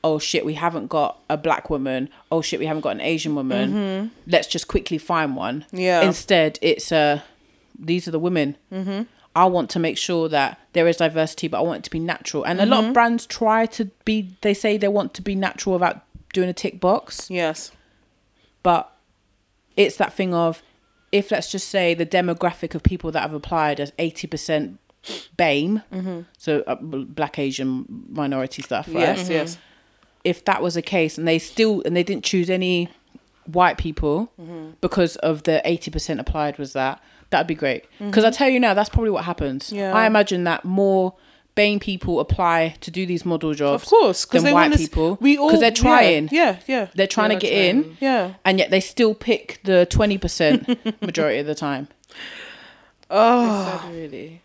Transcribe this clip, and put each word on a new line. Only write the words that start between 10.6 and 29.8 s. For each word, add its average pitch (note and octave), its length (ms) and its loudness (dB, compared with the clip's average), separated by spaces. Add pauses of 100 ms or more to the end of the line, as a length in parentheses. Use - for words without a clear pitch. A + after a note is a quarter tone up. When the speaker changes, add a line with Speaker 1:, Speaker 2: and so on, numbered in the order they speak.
Speaker 1:
there E3+ 160 4
is E3+ 80 2
diversity, D#3+ 500 0
but D#3+ 120 -2
I - 20 0
want D#3 200 -2
it - 40 -18
to - 60 -12
be E3 100 -4
natural." E3 440 -6
And F3+ 160 -2
a G3+ 60 4
lot B3+ 120 4
of A3 80 2
Speaker 2:
Mm-hmm. A#3 80 -2
Speaker 1:
brands A#3 320 2
try A3+ 400 0
to A3 180 -6 (200)
be, G#3+ 260 -2 (100)
they G#3 140 2
say G#3 240 0
they G3+ 100 0
want G3+ 260 -2
to - 80 -14
be G3 140 -4
natural F#3+ 380 -2
without F3 260 0 (320)
doing F#3 160 0
a F3+ 60 -4
tick - 260 -8
box. - 500 -2
Speaker 2:
Yes. E3+ 400 -4 (960)
Speaker 1:
But E3+ 260 2 (880)
it's G3 200 2
that F3 160 -2
thing F#3 220 -2
of, E3+ 280 0 (500)
if, G3+ 180 0
let's F3 200 -2
just - 180 -6
say, F3 260 2
the E3+ 120 -2
demographic F3 680 0
of D#3+ 80 -6
people E3+ 300 0
that D#3 80 -2
have D3+ 140 -4
applied D3+ 460 -2
as C#3+ 180 -6
eighty E3 280 -4
percent D3 520 -4 (580)
bame, E3+ 460 0 (100)
Speaker 2:
Mm-hmm. F#3 280 -8 (180)
Speaker 1:
so, D3+ 280 -2
uh, - 100 -4
b-, C#3 280 -10
black, D3 340 -6
Asian, C3 460 -4 (260)
minority C#3 520 -6
stuff, C3 260 -6
right? E3 120 -6
Speaker 2:
Yes, F3+ 240 0
Speaker 3:
Mm-hmm. F3+ 80 -4
Speaker 2:
yes. E3 260 -4 (640)